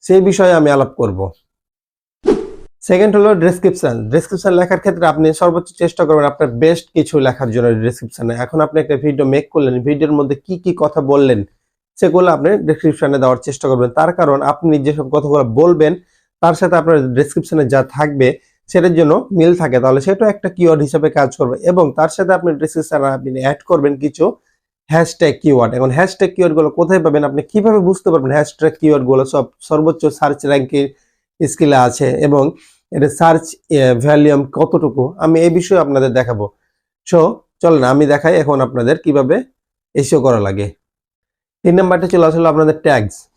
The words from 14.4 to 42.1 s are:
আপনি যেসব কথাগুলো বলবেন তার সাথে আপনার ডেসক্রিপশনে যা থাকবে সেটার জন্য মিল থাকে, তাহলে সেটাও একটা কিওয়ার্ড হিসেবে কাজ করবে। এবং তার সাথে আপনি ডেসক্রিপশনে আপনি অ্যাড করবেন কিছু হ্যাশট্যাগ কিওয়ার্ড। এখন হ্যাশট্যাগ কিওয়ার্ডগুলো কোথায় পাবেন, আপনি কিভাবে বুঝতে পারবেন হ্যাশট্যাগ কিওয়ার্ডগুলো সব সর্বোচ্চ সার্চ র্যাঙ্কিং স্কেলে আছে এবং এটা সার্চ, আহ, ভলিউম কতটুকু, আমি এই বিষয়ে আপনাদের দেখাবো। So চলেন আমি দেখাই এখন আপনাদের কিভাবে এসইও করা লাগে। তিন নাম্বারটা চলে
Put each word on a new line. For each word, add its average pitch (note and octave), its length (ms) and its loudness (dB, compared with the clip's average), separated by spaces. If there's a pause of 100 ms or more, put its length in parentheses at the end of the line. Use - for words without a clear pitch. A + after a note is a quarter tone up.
আপনি D#3+ 220 0 (120)
যেসব D3 280 -4
কথাগুলো D3 300 0 (160)
বলবেন D#3 320 4 (500)
তার E3+ 180 2
সাথে F3+ 160 0
আপনার D#3+ 200 2 (220)
ডেসক্রিপশনে D3 540 -2
যা C3+ 80 2 (160)
থাকবে C#3+ 320 0 (420)
সেটার F3+ 280 2
জন্য D#3 140 4 (260)
মিল E3 220 4
থাকে, C3 200 0
তাহলে C3 260 2
সেটাও G3 280 0
একটা F#3+ 220 -8
কিওয়ার্ড E3 260 2
হিসেবে D3+ 280 -2
কাজ C#3 260 0
করবে। B2+ 200 -2 (140)
এবং F3+ 140 2 (140)
তার D#3 180 0
সাথে F#3+ 220 -2
আপনি F3 100 -2 (120)
ডেসক্রিপশনে D#3 560 -4
আপনি C3 120 -10 (160)
অ্যাড C#3+ 160 -2 (100)
করবেন C#3+ 220 2 (100)
কিছু D3 220 -2 (680)
হ্যাশট্যাগ D#3+ 500 0
কিওয়ার্ড। B2+ 340 2
এখন C3 220 -2
হ্যাশট্যাগ F#3 360 0
কিওয়ার্ডগুলো D#3+ 360 0 (100)
কোথায় F3 260 2
পাবেন, D3+ 200 0
আপনি C#3 160 -4 (100)
কিভাবে G#3+ 380 2
বুঝতে F#3+ 220 -2
পারবেন C3+ 240 0
হ্যাশট্যাগ D3+ 440 -2
কিওয়ার্ডগুলো C3 440 2 (100)
সব C#3+ 120 0 (240)
সর্বোচ্চ D#3 340 -2 (160)
সার্চ C#3+ 280 -2
র্যাঙ্কিং C#3 380 0 (560)
স্কেলে D3 460 0
আছে B2 200 -2 (200)
এবং C#3+ 180 2 (480)
এটা D3 160 0 (100)
সার্চ, E3 320 2
আহ, C3+ 440 0 (100)
ভলিউম D3 360 4 (160)
কতটুকু, D3 460 -2 (220)
আমি D#3+ 160 4
এই E3+ 180 2
বিষয়ে F3 260 0
আপনাদের C3+ 280 0
দেখাবো। A#2 320 -2 (640)
So F3 120 2 (420)
চলেন D#3+ 320 2
আমি C#3+ 200 2
দেখাই D#3+ 300 0
এখন C#3+ 240 -2
আপনাদের B2+ 380 -2
কিভাবে C#3+ 320 0 (580)
এসইও C#3+ 320 0
করা A#2 140 2
লাগে। G2+ 260 -4 (1000)
তিন F3 120 2
নাম্বারটা F#3 320 0
চলে F3 180 2